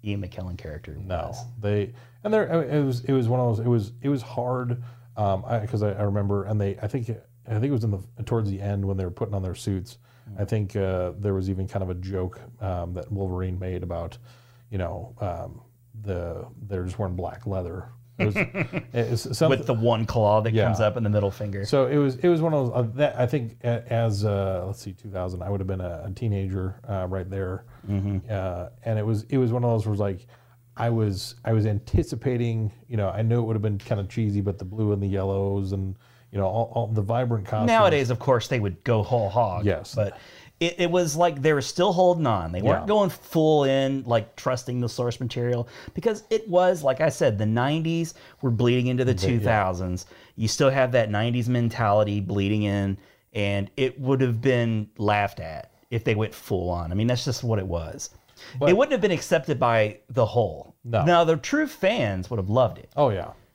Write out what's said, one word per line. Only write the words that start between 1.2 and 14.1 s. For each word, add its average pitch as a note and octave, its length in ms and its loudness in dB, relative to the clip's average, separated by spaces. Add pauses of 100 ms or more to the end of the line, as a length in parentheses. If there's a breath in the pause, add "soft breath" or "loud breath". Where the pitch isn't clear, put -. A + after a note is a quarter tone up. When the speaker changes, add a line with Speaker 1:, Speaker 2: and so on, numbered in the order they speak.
Speaker 1:
was. - 160 -10 (160)
Speaker 2:
they, G#2 320 0 (320 loud breath)
and G#3+ 80 0
there, G#3 200 2
I E3 80 2
mean, D3 100 -4
it D3 140 2
was, B2 200 -2
it C#3 80 0
was B2 160 2
one B2+ 120 2
of A#2+ 160 2
those, A2+ 80 -4
it B2 40 2
was, A2+ 240 2 (100)
it C#3 60 -2
was C#3 140 0
hard, B2 600 -4 (340 loud breath)
um, G2 300 2
I, A2+ 200 0
'cause G#2 160 0
I, G#2 100 2
I G2+ 100 -2
remember, G2+ 420 0
and G#2+ 160 0
they, G2 220 0
I G#2 40 -4
think, A#2+ 240 -4
I - 420 -10
think G#2+ 120 0
it C#3+ 80 0
was A#2 120 2
in A2 60 2
the, G2 340 -6
towards A2 260 0
the F#2+ 100 -4
end G2+ 240 -2
when G2 120 0
they F#2+ 80 -2
were F2+ 60 -4
putting G#2 240 -6
on G2 80 -2
their F2+ 120 -4
suits. - 440 -6 (320 loud breath)
Speaker 1:
Mm. G2 100 -12
Speaker 2:
I G2+ 40 0
think, G#2 320 -2
uh, F#2 420 0
there G2+ 160 0
was F#2+ 160 0
even F#2+ 160 -2
kind G2 160 -4
of F#2 80 -4
a F2+ 40 -4
joke, F#2 460 -6 (200)
um, F2+ 340 -4
that - 160 -10
Wolverine F#2 480 -4
made F2+ 240 -6
about, E2+ 340 -8 (540 soft breath)